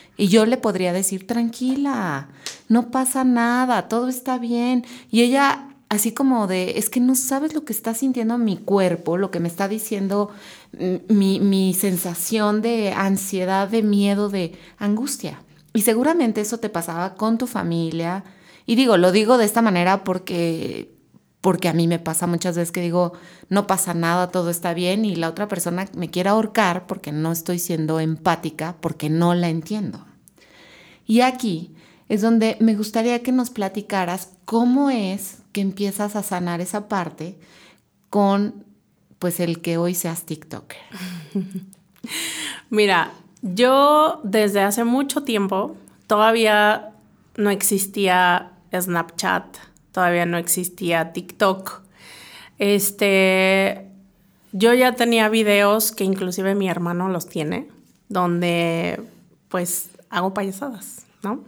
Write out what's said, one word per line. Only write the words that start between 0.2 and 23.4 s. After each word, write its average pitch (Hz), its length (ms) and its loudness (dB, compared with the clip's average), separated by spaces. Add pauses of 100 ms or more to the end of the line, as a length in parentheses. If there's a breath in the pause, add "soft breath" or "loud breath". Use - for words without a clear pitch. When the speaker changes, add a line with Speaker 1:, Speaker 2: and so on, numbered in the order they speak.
Speaker 1:
yo 220 160 0
le 247 140 -2
podría 185 340 -4
decir, 190 340 -6
"Tranquila, 233 1000 -4 (400 loud breath)
no 233 220 2
pasa 262 340 -2
nada, 240 640 2
todo 240 200 -2
está 254 280 -4
bien". 240 480 -2 (260 loud breath)
Y 226 120 4
ella, 269 460 2 (200)
así 214 240 0
como 254 360 2
de, 185 280 -2
"Es 208 140 -2
que 247 100 0
no 254 140 4
sabes 277 400 -2
lo 302 100 -4
que - 80 -6
está 226 220 -4
sintiendo 240 420 -2
mi 214 220 0
cuerpo, 180 580 0
lo 190 140 -2
que 175 100 -4
me 170 80 -2
está 196 200 -4
diciendo, 202 640 -2 (480 loud breath)
mm, 185 360 0
mi, 196 260 4
mi 190 320 2
sensación 202 880 -2
de 226 320 -2
ansiedad, 190 760 0
de 226 140 0
miedo, 202 460 2
de 180 240 -4 (260 loud breath)
angustia". 208 640 -4 (320 soft breath)
Y 214 100 0
seguramente 240 600 2
eso 220 160 -4
te 220 100 -4
pasaba 175 460 -6
con 226 240 0
tu 247 80 -4
familia. 170 800 -4 (420 loud breath)
Y 233 80 0
digo, 233 240 6
lo 180 140 6
digo 220 260 6
de 220 80 4
esta 214 160 2
manera 190 420 2
porque, 170 880 -4 (480)
porque 180 280 2
a 160 40 0
mí 165 140 4
me 165 140 0
pasa 165 260 -4
muchas 170 300 -2
veces 170 160 -2
que 180 100 -4
digo, 175 300 0 (360 loud breath)